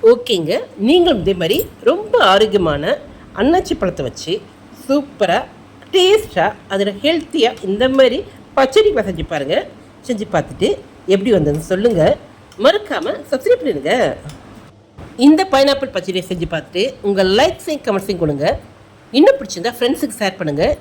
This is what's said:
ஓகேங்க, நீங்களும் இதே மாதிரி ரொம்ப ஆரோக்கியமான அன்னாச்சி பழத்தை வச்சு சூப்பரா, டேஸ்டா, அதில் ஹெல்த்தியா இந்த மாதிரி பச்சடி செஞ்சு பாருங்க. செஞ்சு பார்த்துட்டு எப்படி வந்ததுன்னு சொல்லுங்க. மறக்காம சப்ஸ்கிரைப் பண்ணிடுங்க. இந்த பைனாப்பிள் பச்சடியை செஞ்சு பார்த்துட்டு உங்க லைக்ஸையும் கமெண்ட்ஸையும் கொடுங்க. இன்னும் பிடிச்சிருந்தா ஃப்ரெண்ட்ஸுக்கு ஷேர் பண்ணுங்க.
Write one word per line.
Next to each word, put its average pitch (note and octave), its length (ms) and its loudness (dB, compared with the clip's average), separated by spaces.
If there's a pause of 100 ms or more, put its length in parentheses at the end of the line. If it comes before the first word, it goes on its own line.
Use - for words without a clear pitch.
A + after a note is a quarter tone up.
(100)
ஓகேங்க, G3 420 0 (340)
நீங்களும் E4 360 4
இதே F#3+ 200 0
மாதிரி E3+ 160 -2 (300)
ரொம்ப G4+ 260 -2 (160)
ஆரோக்கியமான F#3+ 640 2 (460)
அன்னாச்சி E4+ 420 0
பழத்தை F3 260 -4
வச்சு - 240 -10 (540)
சூப்பரா, C4 520 0 (560)
டேஸ்டா, F#4 520 2 (260)
அதில் G3 320 -2
ஹெல்த்தியா D4+ 480 0 (160)
இந்த G#3 160 0 (140)
மாதிரி B3+ 200 4 (400)
பச்சடி F4+ 340 4 (180)
செஞ்சு D#3+ 220 -8
பாருங்க. D3+ 240 -2 (520)
செஞ்சு G#3+ 260 -4
பார்த்துட்டு E3+ 340 -2 (460)
எப்படி G3+ 220 0
வந்ததுன்னு D3 340 0
சொல்லுங்க. F#3+ 320 2 (640)
மறக்காம D4 480 -2 (160)
சப்ஸ்கிரைப் A#4 320 0
பண்ணிடுங்க. E3 320 -2 (1300)
இந்த D#4+ 160 6 (100)
பைனாப்பிள் C#4 420 2
பச்சடியை F3+ 360 -6
செஞ்சு E3+ 240 -4
பார்த்துட்டு F3+ 280 -4 (240)
உங்க G3 140 0 (180)
லைக்ஸையும் D4+ 480 -2
கமெண்ட்ஸையும் G3 360 -4
கொடுங்க. D3 220 -2 (720)
இன்னும் C5 200 6
பிடிச்சிருந்தா A3 400 -6
ஃப்ரெண்ட்ஸுக்கு C#4 420 -4
ஷேர் F#3+ 180 -4
பண்ணுங்க. D#3 280 -2 (140)